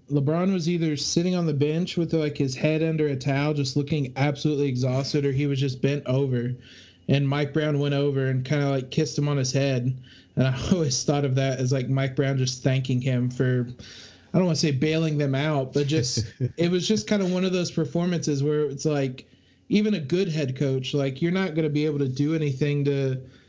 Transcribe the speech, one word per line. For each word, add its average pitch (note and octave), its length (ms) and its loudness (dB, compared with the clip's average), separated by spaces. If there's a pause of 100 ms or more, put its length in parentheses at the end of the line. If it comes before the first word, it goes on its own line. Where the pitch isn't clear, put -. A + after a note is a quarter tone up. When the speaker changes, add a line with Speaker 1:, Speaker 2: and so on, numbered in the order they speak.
(120)
Speaker 1:
LeBron D#3 400 2
was E3+ 160 0
either E3 300 0
sitting F3 380 0
on F3 100 0
the D3+ 80 0
bench D#3 440 0
with, E3 160 0
like, D3+ 240 0
his C3+ 180 0
head D#3 280 0
under D#3+ 240 0
a C#3 80 -2
towel, C#3+ 380 0
just C#3 240 -2
looking C#3 380 0
absolutely C#3+ 520 0
exhausted, C3 580 0
or C#3 60 2
he C#3 160 0
was C#3 120 0
just C3 220 -2
bent C#3+ 260 0
over. B2+ 460 0 (540)
And C#3 220 2
Mike C#3+ 240 0
Brown D3+ 260 0
went C#3+ 140 0
over C#3 340 0
and C3 160 0
kinda, C#3+ 260 0
like, C3 220 -2
kissed D#3 260 -2
him D3 100 0
on C#3+ 100 0
his B2+ 140 -2
head. C3 440 0 (400)
And B2+ 120 4
I B2+ 200 0
<laughs> - 40 -2
always D#3+ 320 2
thought C#3+ 220 2
of C3 100 0
that C3+ 240 0
as, B2+ 120 0
like, B2+ 180 0
Mike C3+ 260 0
Brown C#3 220 0
just B2+ 260 -2
thanking C3 380 0
him B2 280 0
for, B2+ 380 0 (640)
I - 40 2
don't F#3 100 6
wanna D#3+ 80 2
say D3+ 160 2
bailing D#3 460 2
them C3+ 180 0
out, C#3+ 380 0
but D3 140 2
just, D3+ 380 0 (160)
Speaker 2:
<laughs> - 160 -2
Speaker 1:
it E3+ 140 2
was F3+ 160 0
just G#3 200 0
kinda G3+ 200 0
one F3+ 180 0
of F3+ 80 0
those F3+ 180 -2
performances E3 720 0
where D3+ 220 2
it's C#3+ 200 -6
like, C#3 420 -2 (420)
even G#3+ 240 4
a F3+ 60 0
good E3+ 280 0
head D3 280 -2
coach, C3+ 380 0
like, C3+ 280 0
you're E3+ 100 2
not F#3 240 0
gonna D#3 140 2
be D3 160 0
able C#3+ 140 0
to C3+ 100 0
do C#3+ 260 0
anything C#3+ 500 0
to, C3+ 360 0 (280)